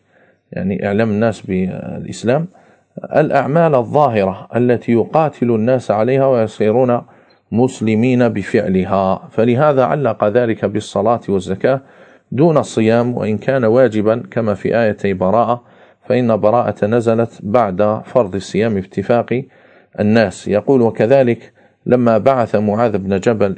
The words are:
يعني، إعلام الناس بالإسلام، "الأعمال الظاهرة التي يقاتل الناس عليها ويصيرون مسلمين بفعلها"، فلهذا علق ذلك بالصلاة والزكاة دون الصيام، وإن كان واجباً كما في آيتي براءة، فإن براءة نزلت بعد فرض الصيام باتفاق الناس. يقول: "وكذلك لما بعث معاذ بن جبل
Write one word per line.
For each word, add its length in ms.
يعني، 340
إعلام 240
الناس 300
بالإسلام، 1040
"الأعمال 580
الظاهرة 840
التي 360
يقاتل 580
الناس 400
عليها 360
ويصيرون 760
مسلمين 760
بفعلها"، 1040
فلهذا 540
علق 400
ذلك 400
بالصلاة 640
والزكاة 520
دون 260
الصيام، 580
وإن 220
كان 260
واجباً 680
كما 240
في 280
آيتي 320
براءة، 480
فإن 340
براءة 500
نزلت 560
بعد 600
فرض 300
الصيام 400
باتفاق 680
الناس. 480
يقول: 340
"وكذلك 720
لما 320
بعث 380
معاذ 420
بن 220
جبل 380